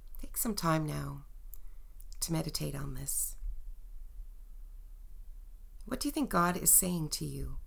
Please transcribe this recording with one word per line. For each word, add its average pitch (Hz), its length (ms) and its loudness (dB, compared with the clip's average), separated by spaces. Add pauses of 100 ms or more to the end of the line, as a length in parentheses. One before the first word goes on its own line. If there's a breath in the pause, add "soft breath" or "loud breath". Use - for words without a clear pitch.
(200)
Take - 160 -6
some 214 200 2
time 160 320 4
now 143 380 -4 (960 loud breath)
to 160 120 2
meditate 151 420 0
on 139 200 -2
this. - 400 -2 (2500)
What - 140 -2
do 294 80 0
you 285 40 0
think 285 200 2
God 175 260 6
is 156 140 6
saying 175 400 8
to - 140 0
you 139 420 -2